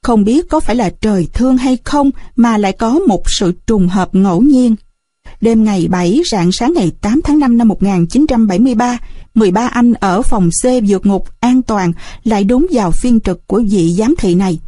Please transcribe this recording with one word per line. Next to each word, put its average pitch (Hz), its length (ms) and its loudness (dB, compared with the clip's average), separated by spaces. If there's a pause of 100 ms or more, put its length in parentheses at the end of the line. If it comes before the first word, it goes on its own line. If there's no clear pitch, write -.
Không 220 200 2
biết 254 260 0
có 311 100 0
phải 240 160 0
là 226 140 0 (120)
trời 196 320 0
thương 254 240 2
hay 254 260 0
không 285 280 0 (240)
mà 233 220 2
lại 202 140 0
có 226 280 -2
một 233 300 0
sự 175 220 0 (160)
trùng 202 200 2
hợp 180 280 -2
ngẫu 190 260 2
nhiên. 254 340 4 (680)
Đêm 220 220 2
ngày 190 240 0
bảy, 180 340 0 (100)
rạng 180 200 0
sáng 247 220 -2
ngày 190 180 0 (100)
tám 233 220 0
tháng 302 160 2
năm 247 180 2
năm 233 100 2
một 196 160 0
nghìn 185 220 0
chín 262 220 0
trăm 226 200 2
bảy 185 120 0
mươi 247 160 2
ba, 247 220 -2 (360)
mười 214 180 2
ba 226 160 0
anh 240 260 2
ở 196 280 -2
phòng 180 280 2
C - 160 -4 (220)
vượt 196 180 0
ngục 196 220 0 (120)
an 254 220 2
toàn 190 320 -2 (300)
lại 214 200 0
đúng 254 280 2
vào 208 200 0
phiên 233 280 2
trực - 280 -6
của 202 220 0
vị 175 280 0
giám 226 200 0
thị 180 180 0
này. 180 320 -2